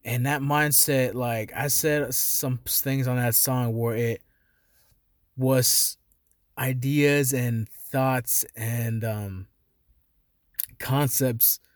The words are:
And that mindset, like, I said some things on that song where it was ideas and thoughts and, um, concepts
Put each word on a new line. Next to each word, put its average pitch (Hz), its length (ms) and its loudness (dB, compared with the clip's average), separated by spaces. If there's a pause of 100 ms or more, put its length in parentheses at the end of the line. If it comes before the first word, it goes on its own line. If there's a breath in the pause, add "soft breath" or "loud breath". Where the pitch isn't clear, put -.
And 120 220 0
that 139 160 0
mindset, 143 720 2
like, 117 420 -4
I 139 120 -2
said 147 460 0
some - 520 -2
things 135 420 -2
on 123 80 0
that 120 180 0
song 123 420 2
where 117 200 -2
it 117 260 -2 (1120)
was 127 600 2 (640)
ideas 135 760 2
and 120 360 -2 (220)
thoughts 131 540 0 (100)
and, 117 500 -4
um, 104 440 -6 (1300)
concepts 131 800 0 (180)